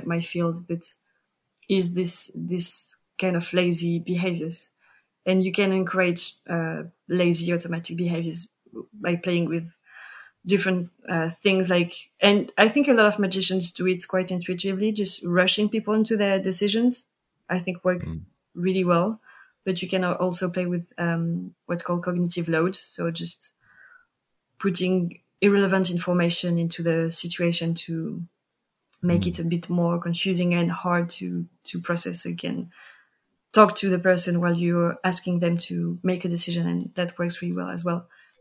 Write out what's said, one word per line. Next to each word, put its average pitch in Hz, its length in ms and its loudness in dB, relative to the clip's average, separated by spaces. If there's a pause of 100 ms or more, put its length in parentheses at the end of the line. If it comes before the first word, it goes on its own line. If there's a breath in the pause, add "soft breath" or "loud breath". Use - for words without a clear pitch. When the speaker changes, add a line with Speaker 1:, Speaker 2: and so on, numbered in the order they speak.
Speaker 1:
my 170 160 -2
field, 170 460 -2
but 170 180 -6 (840)
is 180 280 2
this, 180 400 -2
this 170 600 -6 (240)
kind 185 160 0
of 170 160 -2
lazy 170 460 2
behaviors. 170 720 -4 (560 soft breath)
And 185 180 4
you 185 80 0
can 190 200 2
encourage, 180 640 2 (140)
uh, 160 360 -4 (260)
lazy 175 420 2
automatic 170 460 -4
behaviors 170 500 -2 (460)
by 190 220 -2
playing 170 340 0
with 165 260 -4 (720 loud breath)
different, 185 380 2 (240)
uh, 165 180 0
things 185 440 2
like, 175 240 2 (240)
and 202 360 4
I 214 120 8
think 285 200 2
a 277 60 6
lot 220 140 8
of 208 100 2
magicians 185 540 0
do 185 160 -2
it 180 200 -2
quite 185 220 -2
intuitively, 190 640 -2
just 208 340 -2
rushing 185 440 2
people 220 260 -2
into 220 220 2
their 196 220 2
decisions, 208 680 0 (420)
I 180 80 0
think 175 260 -6
work 180 200 0
Speaker 2:
Mm. 160 180 -6 (320)
Speaker 1:
really 185 300 0
well. 180 360 2 (440 loud breath)
But 190 180 -2
you 180 80 -8
can 185 140 0
al-, 180 100 0
also 180 380 -2
play 180 160 -2
with, 175 180 -2 (140)
um, 170 560 -2 (100)
what's 175 160 -4
called 175 220 -2
cognitive 175 440 -2
load. 170 280 2
So - 340 -6
just 170 460 -10 (1040 soft breath)
putting 180 640 0 (200)
irrelevant 196 480 4
information 175 720 0
into 165 240 -2
the 165 280 0
situation 170 640 0
to 165 480 -6 (800)
make 175 200 4
Speaker 2:
Mm. 180 80 2
Speaker 1:
it 175 100 -4
a 170 40 -4
bit 170 240 -2
more 175 320 2
confusing 175 540 0
and 175 180 2
hard 175 460 0
to, 180 300 -4 (160)
to - 160 -6
process. - 420 -4
So 175 80 -6
you 170 80 -4
can 175 320 -6 (840 loud breath)
talk 208 260 8
to 196 120 0
the 180 80 2
person 175 440 2
while 175 120 2
you're 170 500 2
asking 180 360 0
them 170 180 2
to 170 460 -4
make 185 200 0
a 185 60 -4
decision, 170 380 -2
and 175 260 -2
that 180 240 -6
works 175 240 -4
really 175 140 -4
well 180 140 -6
as 170 140 -8
well. 175 240 -4 (340 soft breath)